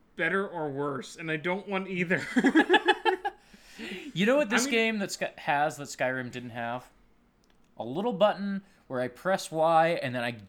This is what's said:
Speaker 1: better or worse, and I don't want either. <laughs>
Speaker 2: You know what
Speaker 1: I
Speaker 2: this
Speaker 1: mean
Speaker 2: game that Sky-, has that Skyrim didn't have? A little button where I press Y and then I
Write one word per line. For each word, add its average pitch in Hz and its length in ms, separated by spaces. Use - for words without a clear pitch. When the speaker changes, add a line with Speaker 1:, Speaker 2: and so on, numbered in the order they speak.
Speaker 1:
better 185 320
or 156 220
worse, 139 460
and 165 140
I 160 60
don't 180 320
want 190 200
either. 180 460
<laughs> 254 320
Speaker 2:
You 170 100
know 254 120
what 294 100
Speaker 1:
I 196 40
Speaker 2:
this 240 140
Speaker 1:
mean 277 80
Speaker 2:
game 226 280
that 196 120
Sky-, - 240
has 147 400
that 143 120
Skyrim 127 420
didn't 123 200
have? 120 360
A 110 80
little 196 300
button 196 480
where 127 140
I 127 60
press 190 440
Y 165 500
and 123 120
then 120 100
I 120 120